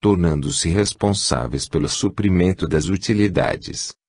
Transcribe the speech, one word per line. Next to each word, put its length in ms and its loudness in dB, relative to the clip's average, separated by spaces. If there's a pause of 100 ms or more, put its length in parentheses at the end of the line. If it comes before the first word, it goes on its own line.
tornando-se 680 2
responsáveis 1000 0
pelo 200 -2
suprimento 800 0
das 200 0
utilidades, 1040 -2 (160)